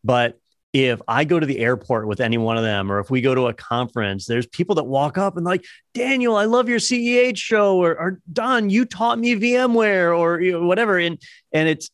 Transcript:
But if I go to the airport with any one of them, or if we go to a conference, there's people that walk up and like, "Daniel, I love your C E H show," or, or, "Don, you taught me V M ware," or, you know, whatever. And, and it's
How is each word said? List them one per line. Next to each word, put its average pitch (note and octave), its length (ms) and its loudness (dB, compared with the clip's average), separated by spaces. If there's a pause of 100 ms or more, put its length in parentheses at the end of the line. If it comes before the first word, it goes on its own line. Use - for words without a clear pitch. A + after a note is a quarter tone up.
But A#2+ 380 0 (320)
if B2+ 340 0
I C#3 200 0
go E3+ 120 2
to D#3 80 0
the C3+ 140 -4
airport A2+ 480 -2
with G#2 120 -4
any A#2 180 0
one A2+ 180 0
of A2+ 80 0
them, G2+ 260 -2
or G2+ 80 0
if G2 100 -6
we C3 120 0
go C3 160 0
to B2+ 100 0
a A2 80 -4
conference, A2+ 720 -6
there's A#2 200 -4
people - 280 -4
that D3+ 100 0
walk C3+ 320 -2
up F#3+ 200 -2
and E3+ 100 -4
like, F#3 180 -2 (300)
"Daniel, B3 400 0
I G#3 120 2
love A#3+ 220 2
your A#3 120 0
C A#3+ 340 0
E B3 60 4
H B3 180 0
show," G3+ 380 2
or, E3+ 200 2
or, F3+ 240 -6 (120)
"Don, A3+ 360 0
you A3+ 160 2
taught A#3 360 -2
me A#3+ 140 2
V A#3+ 200 0
M B3 200 2
ware," G3 380 2
or, E3+ 280 2
you F3+ 120 2
know, E3+ 140 0
whatever. F#3+ 320 2
And, E3+ 240 -2 (300)
and D#3+ 160 2
it's D#3 260 -2